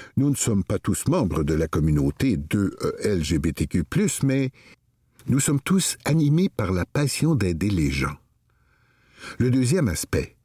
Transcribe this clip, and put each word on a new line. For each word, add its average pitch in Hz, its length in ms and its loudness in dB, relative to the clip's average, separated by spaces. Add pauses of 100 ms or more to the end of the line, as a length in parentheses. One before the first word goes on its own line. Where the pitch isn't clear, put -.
(160)
Nous 139 140 2
ne 139 40 2
sommes 101 300 0
pas 98 160 -2
tous - 260 -2
membres 120 380 0
de 78 100 0
la 78 140 0
communauté 76 680 0
de 95 400 -2 (280)
L 98 180 0
G 76 160 -2
B 78 140 -2
T 78 160 -4
Q 87 160 0
plus, - 400 -2
mais 135 260 0 (800)
nous 123 100 2
sommes 143 220 0
tous - 440 0
animés 156 440 2
par - 240 -2
la 123 140 0
passion 147 500 0
d'aider 95 340 0
les 78 220 0
gens. 69 240 -4 (1200)
Le 123 100 2
deuxième 131 380 2
aspect - 480 -4 (100)